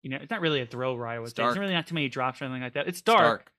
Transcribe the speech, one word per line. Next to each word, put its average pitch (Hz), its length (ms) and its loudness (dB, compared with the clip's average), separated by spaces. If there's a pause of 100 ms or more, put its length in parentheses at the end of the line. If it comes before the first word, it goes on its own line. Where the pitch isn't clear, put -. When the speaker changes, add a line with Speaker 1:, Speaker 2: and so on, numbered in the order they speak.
Speaker 1:
you 131 80 -10
know, 135 60 -4
it's 147 140 -12
not 220 100 -6
really 156 200 2
a 120 60 -4
thrill 123 320 -4
ride, 117 160 -6
I 117 60 -6
would 117 80 -8
Speaker 2:
It's - 80 -12
Speaker 1:
say. 117 80 -2
There's 120 100 2
Speaker 2:
dark. 196 80 -2
Speaker 1:
really 190 120 -2
not 165 120 -2
too 165 80 -8
many 147 140 0
drops 127 340 -2
or 139 40 -4
anything 127 160 -6
like 123 100 -6
that. 143 160 -2
It's 180 100 -6
Speaker 2:
It's - 40 -14
Speaker 1:
dark, 220 180 6
Speaker 2:
dark. 117 380 4